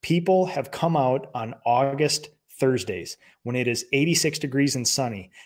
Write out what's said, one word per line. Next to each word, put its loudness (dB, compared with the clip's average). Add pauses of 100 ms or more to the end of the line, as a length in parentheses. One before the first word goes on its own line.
People 2
have -6
come 0
out 0
on -8 (100)
August 0 (320)
Thursdays 0 (280)
when -6
it 0
is -4
eighty-six 2
degrees 0
and -4
sunny -4 (140)